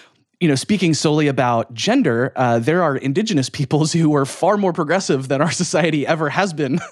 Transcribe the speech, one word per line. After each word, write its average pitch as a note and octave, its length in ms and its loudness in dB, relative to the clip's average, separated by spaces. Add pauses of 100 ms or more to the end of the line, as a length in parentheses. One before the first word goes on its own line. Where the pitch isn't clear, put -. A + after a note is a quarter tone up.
(400)
you F3 80 2
know, C#3 80 2
speaking F#3 380 0
solely D3+ 340 2
about A#2+ 440 0
gender, C#3 640 0
uh, A#2+ 220 2
there D#3 240 2
are C#3+ 140 0
indigenous C#3 520 -2
peoples D3+ 440 -2
who D#3 220 2
are C#3 120 2
far G3 320 0
more F#3+ 160 0
progressive D3+ 540 -2
than C3+ 120 0
our D3 120 0
society D#3 540 0
ever D#3 220 0
has E3+ 240 -2
been D3 280 -2 (100)